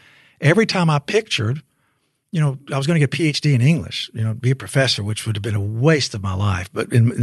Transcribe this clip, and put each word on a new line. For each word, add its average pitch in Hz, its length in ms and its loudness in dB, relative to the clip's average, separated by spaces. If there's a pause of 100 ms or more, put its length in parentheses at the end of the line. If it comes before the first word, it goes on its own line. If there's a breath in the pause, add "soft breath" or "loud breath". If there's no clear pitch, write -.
(400 soft breath)
every 185 280 4
time 175 220 0
I 147 100 2
pictured, 151 640 -2 (680)
you 165 100 0
know, 139 160 0 (140)
I 143 60 -2
was 135 80 -2
gonna 165 140 2
get 143 60 4
a - 120 -6
P 165 120 0
H 139 120 -2
D 147 120 4
in 117 80 4
English, 143 520 0
you 113 100 -6
know, 110 100 -2
be 120 180 0
a 131 40 2
professor, 127 480 -2
which 107 220 -6
would 110 120 -2
have 101 40 -6
been 107 140 -4
a 104 60 -2
waste 120 520 0
of 104 80 -8
my 95 120 -4
life. 95 400 -2
But 110 180 -6
in, 117 200 4 (120)